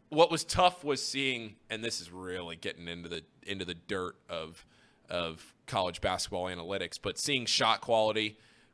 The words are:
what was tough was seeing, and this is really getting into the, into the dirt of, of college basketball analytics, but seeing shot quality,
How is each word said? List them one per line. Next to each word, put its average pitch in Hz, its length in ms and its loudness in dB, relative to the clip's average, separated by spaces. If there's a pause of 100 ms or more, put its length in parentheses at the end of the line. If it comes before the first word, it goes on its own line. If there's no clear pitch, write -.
what 156 220 8
was 165 140 0
tough 180 380 4
was 143 240 -2
seeing, 123 480 -2 (160)
and 110 140 -4
this 113 160 -4
is 85 100 -14
really 90 460 -6
getting 85 320 -8
into 85 200 -8
the, 82 140 -6 (220)
into 95 200 -4
the 87 100 -4
dirt 90 420 -4 (120)
of, 80 380 -8 (420)
of 82 460 -6 (120)
college 92 340 -2
basketball 92 460 -2
analytics, 90 540 -6
but - 180 -4
seeing 131 280 0
shot 113 340 4
quality, 107 560 2 (380)